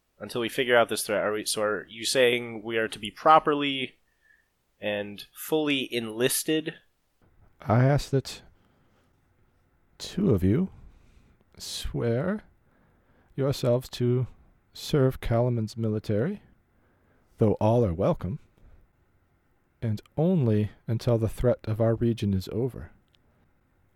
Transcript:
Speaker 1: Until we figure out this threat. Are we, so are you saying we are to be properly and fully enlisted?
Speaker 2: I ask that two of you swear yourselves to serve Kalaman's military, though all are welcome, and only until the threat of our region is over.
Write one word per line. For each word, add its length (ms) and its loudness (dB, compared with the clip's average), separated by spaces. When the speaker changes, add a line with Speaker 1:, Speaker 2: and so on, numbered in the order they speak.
Speaker 1:
Until 220 -8
we 80 -2
figure 280 2
out 120 6
this 140 -4
threat. 200 0
Are 100 0
we, 120 -4
so 180 -4
are 260 -2
you 160 -14
saying 580 2
we 140 -6
are 120 0
to 100 -10
be 120 -10
properly 840 2
and 520 -6
fully 600 -2
enlisted? 800 -2
Speaker 2:
I 240 4
ask 260 2
that 320 -4
two 360 0
of 80 0
you 280 2
swear 840 -4
yourselves 560 0
to 360 0
serve 480 0
Kalaman's 560 0
military, 680 -2
though 160 4
all 300 4
are 100 0
welcome, 440 -2
and 220 -4
only 540 2
until 300 0
the 120 0
threat 360 0
of 160 -4
our 140 4
region 400 0
is 180 -4
over. 380 -6